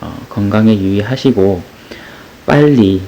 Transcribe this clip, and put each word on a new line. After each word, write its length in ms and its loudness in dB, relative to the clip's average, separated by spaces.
어, 280 -14
건강에 480 0
유의하시고 840 -2
빨리, 640 2